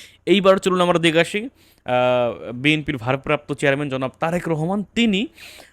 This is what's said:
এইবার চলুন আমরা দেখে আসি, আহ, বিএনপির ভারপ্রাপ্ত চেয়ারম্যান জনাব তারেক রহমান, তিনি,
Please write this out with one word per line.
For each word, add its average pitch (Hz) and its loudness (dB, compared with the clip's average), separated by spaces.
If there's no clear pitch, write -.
এইবার 190 4
চলুন 185 0
আমরা 175 2
দেখে 165 2
আসি, 170 -2
আহ, 123 -2
বিএনপির 147 -2
ভারপ্রাপ্ত 131 -4
চেয়ারম্যান 143 -2
জনাব 131 -6
তারেক 170 -4
রহমান, 170 -2
তিনি, 226 2